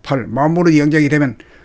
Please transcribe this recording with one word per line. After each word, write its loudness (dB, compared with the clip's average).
팔, -4
만물의 0
영장이 2
되면 -2